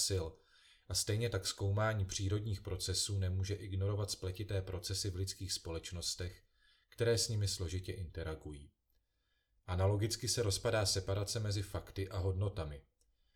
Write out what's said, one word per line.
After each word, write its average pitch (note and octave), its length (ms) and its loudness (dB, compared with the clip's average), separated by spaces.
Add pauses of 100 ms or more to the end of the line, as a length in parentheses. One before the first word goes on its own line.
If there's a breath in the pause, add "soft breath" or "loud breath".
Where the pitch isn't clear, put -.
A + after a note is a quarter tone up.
sil, F#2 180 2 (640 loud breath)
a F#2 40 -6
stejně A2 360 2
tak F#2+ 180 -2
zkoumání G#2 580 2
přírodních G2+ 560 0
procesů F#2 560 0
nemůže F#2+ 380 2
ignorovat G2 560 0
spletité F#2+ 500 -2
procesy F#2 480 -2
v F2 60 -4
lidských F#2+ 380 -4
společnostech, E2+ 920 -4 (460 soft breath)
které A#2 280 4
s - 120 2
nimi G#2 180 2
složitě F#2 440 -2
interagují. D#2+ 800 -8 (960)
Analogicky G2 600 2
se A#2+ 160 2
rozpadá G#2+ 420 4
separace G2+ 540 2
mezi G#2 220 0
fakty - 480 -4
a G2 80 -6
hodnotami. F2+ 640 0 (540)